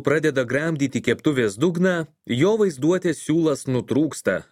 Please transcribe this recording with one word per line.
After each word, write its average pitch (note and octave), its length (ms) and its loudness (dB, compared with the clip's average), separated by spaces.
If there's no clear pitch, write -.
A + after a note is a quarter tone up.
pradeda C#3+ 400 0
gramdyti C#3 560 -2
keptuvės A#2 560 0
dugną, E3+ 460 0
jo C#3 380 2
vaizduotės E3+ 580 0
siūlas D#3 480 0
nutrūksta. B2 840 0